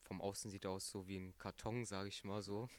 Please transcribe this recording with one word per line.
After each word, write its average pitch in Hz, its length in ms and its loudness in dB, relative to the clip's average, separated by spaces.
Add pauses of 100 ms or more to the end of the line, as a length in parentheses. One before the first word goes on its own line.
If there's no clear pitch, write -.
vom 92 180 -2
Außen 98 300 2
sieht 95 160 -2
er 95 60 4
aus 95 180 0
so 95 180 -2
wie 98 80 0
ein 92 220 -4
Karton, 113 480 0
sag 98 200 2
ich - 160 -4
mal 101 200 2
so. 104 260 0 (100)